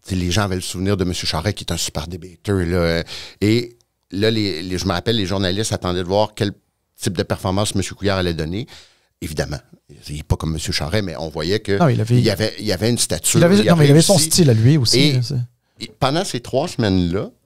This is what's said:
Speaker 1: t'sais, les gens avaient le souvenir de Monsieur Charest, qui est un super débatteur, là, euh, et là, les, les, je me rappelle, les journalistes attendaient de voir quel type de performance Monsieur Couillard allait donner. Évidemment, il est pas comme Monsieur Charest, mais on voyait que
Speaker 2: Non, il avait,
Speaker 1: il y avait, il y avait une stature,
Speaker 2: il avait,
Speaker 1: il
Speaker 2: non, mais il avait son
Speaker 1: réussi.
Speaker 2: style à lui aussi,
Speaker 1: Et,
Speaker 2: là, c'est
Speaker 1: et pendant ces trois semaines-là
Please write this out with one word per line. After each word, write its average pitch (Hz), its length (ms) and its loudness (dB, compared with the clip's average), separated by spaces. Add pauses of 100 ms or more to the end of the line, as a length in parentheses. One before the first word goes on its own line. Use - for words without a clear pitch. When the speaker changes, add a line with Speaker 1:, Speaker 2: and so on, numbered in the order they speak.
Speaker 1:
t'sais, - 120 -6
les 90 140 -2
gens 98 120 0
avaient 95 140 -2
le 92 40 -4
souvenir 95 360 -2
de 92 80 0
Monsieur 87 220 -4
Charest, 90 300 -2
qui - 80 -12
est - 80 -6
un 85 40 -4
super 82 300 -6
débatteur, 90 520 -6
là, 87 180 0
euh, 85 260 0 (380)
et 117 360 0 (340)
là, 101 200 0
les, 101 320 -2
les, 92 160 -6
je 85 80 -2
me 95 60 0
rappelle, 104 240 -2
les 101 100 -2
journalistes 98 460 -2
attendaient 90 300 -4
de 85 60 -8
voir 104 260 0
quel 101 180 -2 (440)
type 90 200 -6
de 101 60 -2
performance 98 520 -2
Monsieur - 200 -4
Couillard 98 240 -2
allait 87 160 -2
donner. 80 320 -6 (540)
Évidemment, 143 380 -6 (500)
il 73 100 -10
est 78 40 -10
pas - 140 -2
comme 80 160 -4
Monsieur 78 200 -6
Charest, 92 320 -2
mais 85 120 -8
on 78 120 -8
voyait 80 320 -2
que 98 180 -2
Speaker 2:
Non, 165 100 4
il 117 120 2
avait, 113 180 2
Speaker 1:
il 120 60 4
y 113 60 4
avait, 107 280 -2
il 107 80 -6
y 104 60 0
avait 101 180 0
une 117 80 0
stature, - 420 0
Speaker 2:
il 156 40 6
avait, 185 140 6
Speaker 1:
il 214 80 4
Speaker 2:
non, 175 100 6
mais 151 100 6
il 139 40 8
avait 151 120 8
son 202 120 4
Speaker 1:
réussi. 160 160 2
Speaker 2:
style 160 200 4
à 117 40 6
lui 120 220 6
aussi, 135 240 2
Speaker 1:
Et, 147 140 4
Speaker 2:
là, 123 80 2
c'est 131 140 -4 (440)
Speaker 1:
et 113 180 -14
pendant 147 260 0
ces 131 160 -6
trois 151 280 -2
semaines-là 95 600 0 (160)